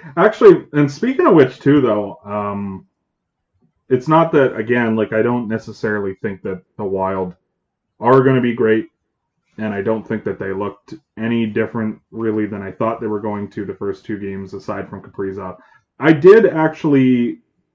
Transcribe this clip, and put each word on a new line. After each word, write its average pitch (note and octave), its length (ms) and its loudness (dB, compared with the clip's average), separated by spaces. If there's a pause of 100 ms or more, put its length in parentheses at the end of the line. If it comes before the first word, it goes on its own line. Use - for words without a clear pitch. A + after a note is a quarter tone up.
(160)
Actually, F3+ 560 6
and D3 180 2
speaking C4 360 0
of A#3 80 6
which, C3+ 260 4
too, C#3+ 200 4
though, G#2 440 -2
um, G2+ 640 -8 (1000)
it's B2+ 200 -2
not D#3+ 240 4
that, C#3 240 2
again, A2+ 400 -2
like, G#2+ 160 -2
I A2 100 2
don't A#2+ 260 -2
necessarily G#2+ 680 -6
think G2 280 -10
that F#2 200 -8 (140)
the A2 80 -8
Wild F#2+ 500 -4 (680)
are C3 220 6
gonna C3 180 2
be A#2+ 140 -2
great, A2 340 0 (680)
and G#2+ 160 -6
I G2 80 -6
don't A2 240 -4
think A2 180 -6
that G2 140 -8
they G2 140 -8
looked G2 420 -10 (240)
any A2+ 280 -2
different, A2 540 -6 (100)
really, G#2+ 360 -4
than G2 160 -8
I F#2+ 100 -10
thought A2+ 280 -4
they A#2 60 -6
were G#2+ 140 -4
going G#2 300 -8
to G#2+ 140 -10
the F#2+ 100 -10
first G2 300 -10
two G#2 140 -8
games, G2 360 -12
aside G2 340 -12
from F#2+ 140 -16
Kaprizov. F#2+ 560 -10 (400)
I D3+ 140 4
did F#3 340 8
actually C3+ 960 0 (340)